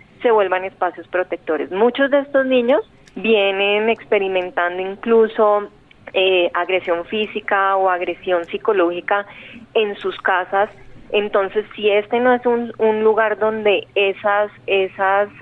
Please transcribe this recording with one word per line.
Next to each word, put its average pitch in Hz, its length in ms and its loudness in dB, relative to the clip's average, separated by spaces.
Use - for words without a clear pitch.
se 247 100 2
vuelvan 190 340 2
espacios 180 420 -6
protectores. 170 640 -4
Muchos 240 380 0
de 285 100 2
estos 277 260 0
niños 262 360 2
vienen 202 760 0
experimentando 185 920 -2
incluso, 208 880 2
eh, 185 400 2
agresión 175 520 -2
física 202 720 -2
o 190 120 2
agresión 175 560 -2
psicológica 196 800 -2
en 208 220 0
sus 185 260 -8
casas. 196 480 0
Entonces, 208 540 0
si 208 140 0
este 208 300 0
no 247 140 4
es 240 120 -2
un, 240 320 -2
un 220 260 2
lugar 220 340 2
donde 214 580 0
esas, 202 540 0
esas 196 640 0